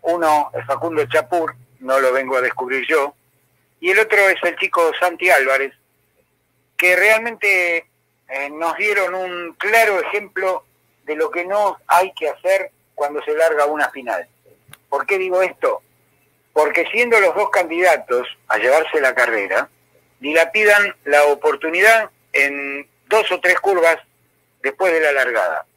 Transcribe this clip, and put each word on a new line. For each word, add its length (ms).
Uno 540
es 100
Facundo 400
Chapur, 500
no 200
lo 120
vengo 240
a 40
descubrir 480
yo, 260
y 100
el 80
otro 200
es 240
el 140
chico 240
Santi 300
Álvarez, 460
que 180
realmente, 920
eh, 220
nos 280
dieron 360
un 440
claro 420
ejemplo 640
de 120
lo 140
que 140
no 320
hay 260
que 180
hacer 400
cuando 280
se 120
larga 320
una 240
final. 360
¿Por 160
qué 140
digo 240
esto? 400
Porque 380
siendo 280
los 140
dos 160
candidatos 760
a 80
llevarse 440
la 140
carrera, 540
dilapidan 760
la 200
oportunidad 840
en 540
dos 240
o 80
tres 200
curvas 360
después 300
de 80
la 120
largada. 540